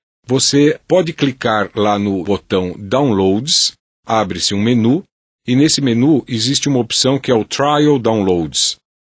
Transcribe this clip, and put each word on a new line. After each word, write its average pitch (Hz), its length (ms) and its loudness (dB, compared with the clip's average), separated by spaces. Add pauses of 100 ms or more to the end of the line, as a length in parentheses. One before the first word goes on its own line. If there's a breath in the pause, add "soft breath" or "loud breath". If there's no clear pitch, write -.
(260)
você 143 640 2
pode 170 240 2
clicar 120 640 -2
lá 104 240 0
no 98 260 -2
botão 92 540 -2
Downloads, 107 920 0 (340)
abre-se 104 480 -2
um 101 80 -2
menu, 120 420 2 (420)
e 127 80 -2
nesse 147 280 2
menu 127 440 2
existe 127 440 -4
uma 135 80 0
opção 127 400 -2
que 135 120 -6
é 127 40 4
o 107 100 0
Trial 147 540 0
Downloads. 95 800 0 (360)